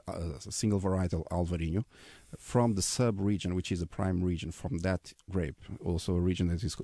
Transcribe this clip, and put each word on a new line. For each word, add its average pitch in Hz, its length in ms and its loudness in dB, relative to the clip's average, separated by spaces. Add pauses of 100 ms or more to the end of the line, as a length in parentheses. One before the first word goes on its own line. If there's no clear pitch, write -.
a 85 440 -6
single 104 280 2
varietal 92 500 2
Alvarinho 87 540 0 (540)
from 120 380 2
the 92 60 0
sub-region, 98 760 2
which 92 160 0
is 90 80 0
the 85 80 -2
prime 92 360 0
region 85 280 0
from 85 280 -4
that 90 340 -2 (160)
grape, 90 260 -2 (280)
also 87 320 0
a 87 40 4
region 90 280 2
that 87 160 -2
is - 200 -4